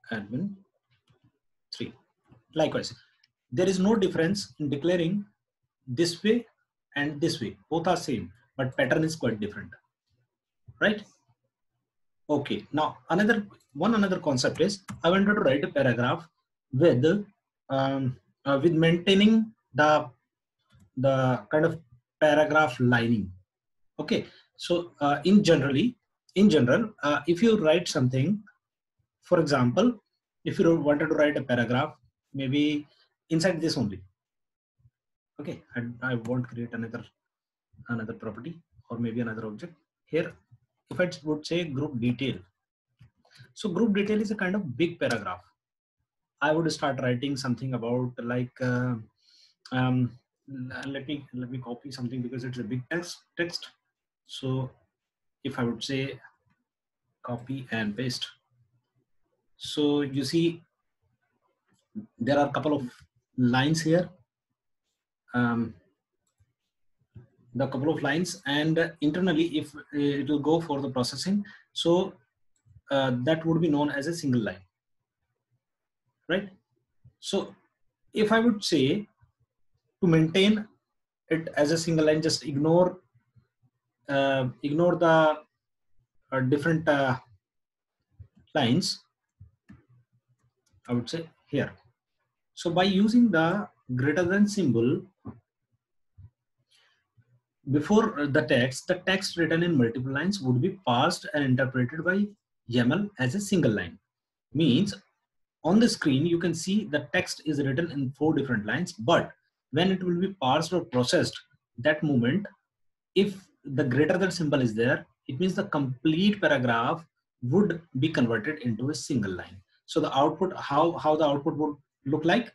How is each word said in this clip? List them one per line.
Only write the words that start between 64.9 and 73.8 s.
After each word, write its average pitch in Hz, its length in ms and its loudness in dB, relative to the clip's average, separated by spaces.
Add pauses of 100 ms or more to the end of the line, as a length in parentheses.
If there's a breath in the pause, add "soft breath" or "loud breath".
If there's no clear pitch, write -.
Um, 117 400 -2 (1800)
the 131 140 -2
couple 135 260 -2
of 139 100 -4
lines, 156 420 -2
and 160 540 0
internally, 165 460 2 (120)
if, - 180 -6
uh, 147 40 -16 (140)
it 143 340 -2
will 147 120 0
go 151 200 2
for 143 220 -4
the 135 80 -6
processing, 135 560 -2 (260 loud breath)
so, 180 420 0 (800)
uh, 135 200 0 (120)
that 160 220 0
would 160 160 2
be 170 80 2
known 147 220 2